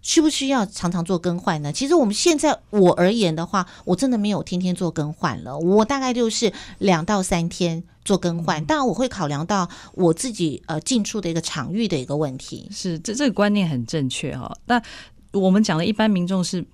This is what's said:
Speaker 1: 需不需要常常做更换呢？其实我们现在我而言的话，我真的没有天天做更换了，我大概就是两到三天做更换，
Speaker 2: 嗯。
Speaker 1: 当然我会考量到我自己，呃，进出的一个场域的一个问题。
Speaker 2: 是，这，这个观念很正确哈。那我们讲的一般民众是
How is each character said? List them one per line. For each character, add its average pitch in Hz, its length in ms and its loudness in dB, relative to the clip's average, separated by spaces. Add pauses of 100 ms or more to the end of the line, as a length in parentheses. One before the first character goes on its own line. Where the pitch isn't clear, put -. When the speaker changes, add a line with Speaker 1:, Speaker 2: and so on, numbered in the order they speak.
Speaker 1:
需 - 180 2
不 311 120 6
需 269 160 -2
要 262 180 2
常 - 260 -4
常 175 140 -2
做 190 140 2
更 175 180 -2
换 170 240 -2
呢？ 147 100 -4
其 262 160 -4
实 311 60 4
我 330 100 6
们 202 80 2
现 320 240 2
在 302 220 2 (140)
我 190 220 6
而 180 200 4
言 185 220 2
的 165 100 -4
话， 185 220 -2 (180)
我 175 100 2
真 262 140 0
的 240 80 2
没 208 120 0
有 190 120 0
天 180 180 -4
天 180 140 0
做 175 160 -2
更 151 240 -4
换 127 300 -2
了， 127 120 -12
我 185 300 4
大 277 140 -2
概 262 120 -2
就 240 160 0
是 - 240 0 (280)
两 175 260 2
到 202 160 2
三 170 260 0
天 170 360 -2 (200)
做 196 140 2
更 170 260 -2
换， 160 160 0
Speaker 2:
嗯。 156 60 -6
Speaker 1:
当 311 140 0
然 262 80 2
我 214 40 0
会 240 160 -2
考 170 200 -4
量 147 180 -2
到 190 240 0 (240)
我 175 180 4
自 226 200 -2
己， 165 340 -4
呃， 156 160 -4
进 240 220 0
出 208 180 -4
的 180 80 -6
一 165 40 -4
个 165 80 0
场 135 300 -6
域 220 160 -2
的 175 80 0
一 127 80 -2
个 139 140 -4
问 139 220 -2
题。 - 320 -14
Speaker 2:
是， 180 260 -6
这， 214 160 -6
这 277 140 0
个 226 40 2
观 208 220 2
念 196 160 2
很 123 160 -2
正 139 240 -2
确 131 260 -6
哈。 - 160 -10 (140)
那 240 160 2 (520)
我 190 180 4
们 208 120 6
讲 185 140 2
的 165 80 0
一 214 80 0
般 220 160 2
民 185 160 0
众 185 180 0
是 170 300 -4